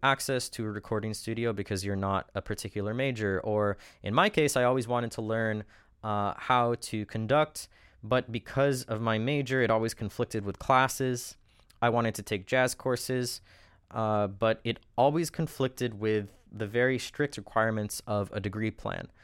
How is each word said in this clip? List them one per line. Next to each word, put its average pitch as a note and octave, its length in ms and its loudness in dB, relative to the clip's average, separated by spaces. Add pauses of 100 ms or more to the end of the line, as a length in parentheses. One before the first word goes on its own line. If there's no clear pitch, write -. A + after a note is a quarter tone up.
access C3+ 480 0
to A2+ 160 -6
a G#2+ 40 -4
recording G#2+ 440 -4
studio A2+ 400 -2
because G2 320 -4
you're G2+ 100 -2
not G2 380 0
a G2 80 -4
particular G#2 500 -4
major. A2+ 480 0
Or G#2 380 0 (240)
in G2 100 -4
my E3+ 160 4
case, D3+ 300 2
I B2 60 4
always B2+ 220 2
wanted A#2+ 260 -2
to A#2 100 -6
learn, A2 420 -2 (400)
uh, G#2 320 0
how A#2+ 460 2
to G#2+ 240 -6
conduct, C3 640 0 (340)
but A2+ 280 0
because C3 540 0
of A2 160 -4
my A2+ 180 2
major, C3 440 0
it A2+ 80 4
always A2+ 220 2
conflicted G#2+ 520 -4
with G2 160 -6
classes. C3 760 2 (460)
I A#2 60 6
wanted A#2 280 2
to G#2+ 60 -10
take F#2+ 240 -4
jazz B2+ 260 2
courses, B2+ 680 -2 (500)
uh, G#2+ 380 0
but A2 340 0
it A#2 160 -2 (180)
always D3 320 4
conflicted B2 720 -2
with G#2+ 300 0 (240)
the G#2+ 160 -6
very B2 300 2
strict - 380 -4
requirements A2 680 0
of G#2 260 -2
a - 60 -6
degree G#2+ 320 -2
plan. F2+ 380 -8 (160)